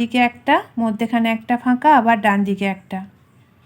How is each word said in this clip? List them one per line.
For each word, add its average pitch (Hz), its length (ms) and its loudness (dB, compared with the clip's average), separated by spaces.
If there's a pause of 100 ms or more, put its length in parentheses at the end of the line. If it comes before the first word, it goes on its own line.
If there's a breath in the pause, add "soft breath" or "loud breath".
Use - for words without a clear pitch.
দিকে 233 180 -4 (120)
একটা, 262 240 -2 (280)
মধ্যেখানে 226 540 -2
একটা 226 260 -4
ফাঁকা, 254 280 2 (100)
আবার 226 160 2 (100)
ডান 202 120 2 (100)
দিকে 196 180 -4 (100)
একটা। 190 240 -14 (640 soft breath)